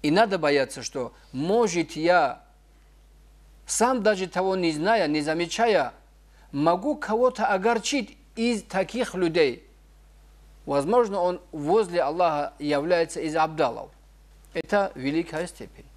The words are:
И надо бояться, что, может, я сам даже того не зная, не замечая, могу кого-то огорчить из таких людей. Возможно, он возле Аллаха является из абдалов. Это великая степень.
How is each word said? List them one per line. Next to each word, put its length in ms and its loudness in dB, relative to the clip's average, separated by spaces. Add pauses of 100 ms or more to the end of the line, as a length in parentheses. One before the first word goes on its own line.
И 80 2
надо 260 4
бояться, 460 0
что, 300 -8 (180)
может, 600 0
я 500 2 (1200)
сам 360 0
даже 240 0
того 300 -2
не 160 0
зная, 340 0
не 140 0
замечая, 720 0 (560)
могу 460 0
кого-то 500 0
огорчить 720 -2 (160)
из 300 -2
таких 500 -4
людей. 500 2 (1000)
Возможно, 540 0
он 200 -2 (120)
возле 500 0
Аллаха 560 0
является 600 0
из 160 -4
абдалов. 540 -2 (640)
Это 420 0
великая 500 -4
степень. 380 -18 (120)